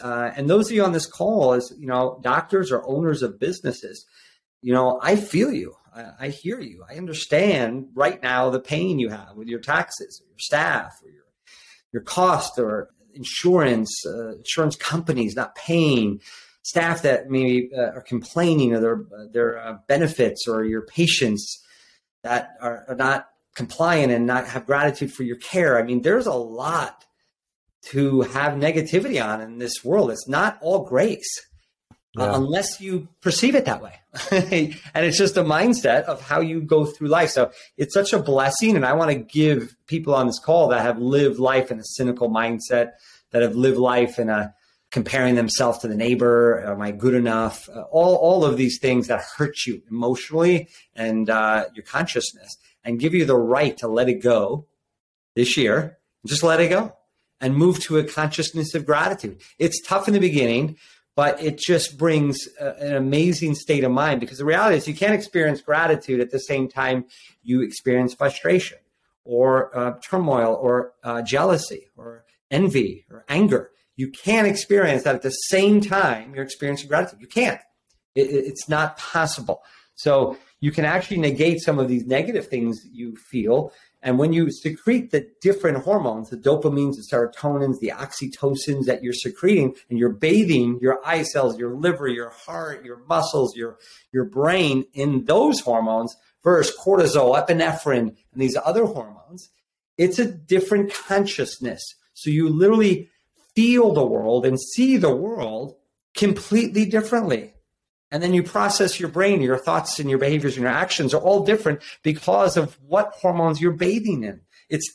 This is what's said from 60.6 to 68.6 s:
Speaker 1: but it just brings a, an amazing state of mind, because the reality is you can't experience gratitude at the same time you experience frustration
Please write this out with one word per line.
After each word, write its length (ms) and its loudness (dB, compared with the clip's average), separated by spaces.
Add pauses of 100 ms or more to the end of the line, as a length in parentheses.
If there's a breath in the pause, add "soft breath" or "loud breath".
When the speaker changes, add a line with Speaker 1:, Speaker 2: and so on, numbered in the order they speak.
Speaker 1:
but 280 2
it 160 -4
just 400 0
brings 500 0 (100)
a, 120 -6 (100)
an 160 -4
amazing 600 2
state 280 0
of 80 2
mind, 280 2
because 180 -10
the 80 -6
reality 320 4
is 100 -6
you 60 -4
can't 200 2
experience 460 0
gratitude 600 0
at 100 -2
the 100 -2
same 260 -2
time 380 -4 (380 soft breath)
you 180 0
experience 540 0
frustration 640 -2 (460)